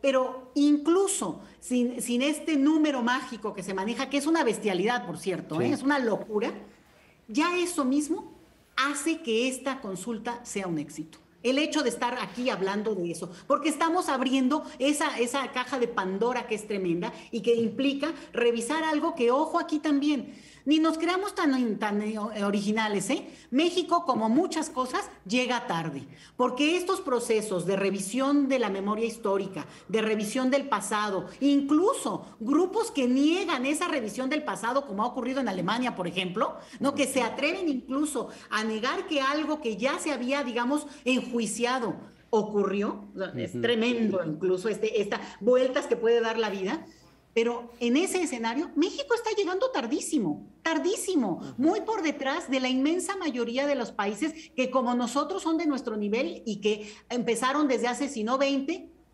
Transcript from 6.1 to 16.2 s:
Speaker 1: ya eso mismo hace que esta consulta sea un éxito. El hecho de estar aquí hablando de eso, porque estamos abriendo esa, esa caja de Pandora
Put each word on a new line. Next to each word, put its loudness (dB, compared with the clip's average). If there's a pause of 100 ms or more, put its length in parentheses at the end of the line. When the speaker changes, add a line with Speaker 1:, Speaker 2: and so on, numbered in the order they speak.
Speaker 1:
ya 0
eso 0
mismo 0 (440)
hace -2
que 2
esta -6
consulta -8
sea -6
un -2
éxito. -10 (240)
El 2
hecho 0
de 2
estar -4
aquí -4
hablando 0
de -4
eso, -8 (160)
porque 2
estamos 0
abriendo 2 (140)
esa, 0
esa 0
caja -4
de 0
Pandora -2